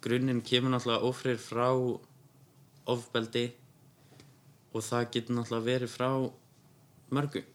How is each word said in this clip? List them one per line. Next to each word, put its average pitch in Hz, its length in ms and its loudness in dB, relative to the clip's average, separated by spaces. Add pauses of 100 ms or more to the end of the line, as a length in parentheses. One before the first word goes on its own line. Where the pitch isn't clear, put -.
grunninn 123 440 2
kemur 127 280 4
náttúrulega 120 340 2
ófrið 127 340 0
frá 120 280 2 (1200)
ofbeldi 120 580 -2 (1300)
og 110 120 -4
það 120 300 0
getur 120 220 -2
náttúrulega 117 320 -2
verið 123 260 0
frá 127 140 0 (1040)
mörgu. 143 300 -2 (120)